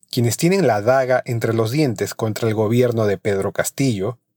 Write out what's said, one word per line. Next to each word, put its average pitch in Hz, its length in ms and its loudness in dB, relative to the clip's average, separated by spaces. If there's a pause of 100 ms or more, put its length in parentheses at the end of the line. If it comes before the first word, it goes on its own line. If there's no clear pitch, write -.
(100)
Quienes 120 260 0
tienen 175 320 2
la 104 120 2
daga 127 460 2
entre 117 260 -2
los 113 200 0
dientes 127 420 -2
contra 110 340 -2
el 110 60 0
gobierno 113 520 2
de 98 120 0
Pedro 98 340 -2
Castillo, 120 680 -2 (180)